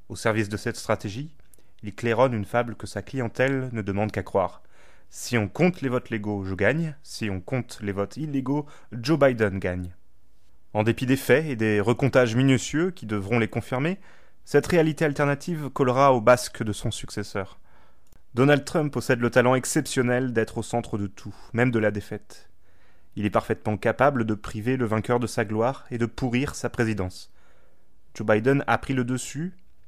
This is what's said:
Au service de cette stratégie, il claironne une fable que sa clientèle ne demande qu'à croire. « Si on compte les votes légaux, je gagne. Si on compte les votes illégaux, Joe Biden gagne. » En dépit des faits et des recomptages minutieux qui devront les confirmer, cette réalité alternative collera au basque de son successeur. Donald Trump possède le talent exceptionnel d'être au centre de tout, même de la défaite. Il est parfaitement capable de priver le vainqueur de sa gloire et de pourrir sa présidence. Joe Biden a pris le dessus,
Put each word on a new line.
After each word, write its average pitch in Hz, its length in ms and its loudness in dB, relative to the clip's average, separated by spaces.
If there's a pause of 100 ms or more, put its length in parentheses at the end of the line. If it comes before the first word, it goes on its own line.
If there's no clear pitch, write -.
Au 107 80 -8
service 107 320 2
de 104 80 -4
cette 113 220 -4
stratégie, 113 560 -4 (480)
il 104 120 -10
claironne 117 380 4
une 104 140 -2
fable 120 280 0
que - 120 -12
sa 98 160 -6
clientèle 131 680 0
ne 113 100 -2
demande 101 300 0
qu'à 101 100 -2
croire. « - 400 0 (480)
Si - 260 -4
on 107 100 2
compte 170 360 2
les 135 80 0
votes 123 180 -2
légaux, 104 380 -2
je 95 80 -4
gagne. 139 480 2
Si - 260 -6
on 95 140 -4
compte - 400 -4
les 101 100 -2
votes 101 240 -2
illégaux, 143 480 -2 (280)
Joe 123 260 0
Biden 113 400 4
gagne. » 90 360 -4 (760)
En 107 120 2
dépit 113 200 2
des 131 140 4
faits 135 260 6
et 143 120 -4
des 107 260 4
recomptages 120 520 4
minutieux 139 580 2
qui - 120 -14
devront 104 340 0
les 110 100 2
confirmer, 135 520 -2 (460)
cette - 220 4
réalité 160 360 4
alternative 143 640 0
collera 135 460 4
au 120 80 2
basque 123 400 6
de 107 100 -2
son - 180 -4
successeur. - 720 -8 (720)
Donald 139 320 4
Trump 151 260 0
possède 123 300 2
le 120 100 2
talent 123 240 6
exceptionnel 127 800 0
d'être 110 240 0
au 113 60 -4
centre 117 340 -2
de 101 100 -2
tout, - 280 -10 (180)
même 123 180 4
de 113 80 2
la 107 120 4
défaite. - 580 -10 (680)
Il 101 100 0
est 104 40 2
parfaitement 107 460 0
capable 120 480 2
de 107 100 0
priver 110 420 -4
le 123 100 0
vainqueur 110 340 2
de 117 80 -2
sa 117 160 0
gloire 110 480 -2
et 120 60 -6
de 113 80 2
pourrir 123 500 -2
sa - 120 -4
présidence. 110 640 -2 (800)
Joe 110 140 -6
Biden 113 400 4
a 117 100 4
pris - 160 -2
le 127 120 2
dessus, 135 520 -4 (320)